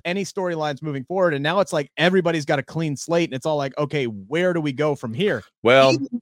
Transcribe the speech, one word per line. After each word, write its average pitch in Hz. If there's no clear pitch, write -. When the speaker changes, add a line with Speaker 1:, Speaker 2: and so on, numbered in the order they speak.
Speaker 1:
any 185
storylines 160
moving 139
forward. 175
And 139
now 170
it's -
like 147
everybody's 170
got 151
a 127
clean 156
slate. 170
And 123
it's 127
all 156
like, 139
okay, 147
where 120
do 165
we 151
go 147
from 117
here? 143
Speaker 2:
Well, 131
Speaker 1:
Even, -